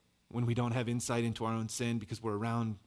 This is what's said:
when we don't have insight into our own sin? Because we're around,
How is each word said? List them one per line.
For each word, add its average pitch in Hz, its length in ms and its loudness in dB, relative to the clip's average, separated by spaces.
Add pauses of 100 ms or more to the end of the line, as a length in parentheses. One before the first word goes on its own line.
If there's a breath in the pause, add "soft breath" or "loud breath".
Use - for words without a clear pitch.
(300)
when 120 160 0
we 117 80 4
don't 120 180 2
have 120 160 0
insight 120 360 0
into 113 200 0
our 113 80 2
own 113 160 -2
sin? 117 300 0
Because 107 240 -6
we're 107 140 0
around, 113 400 0 (100)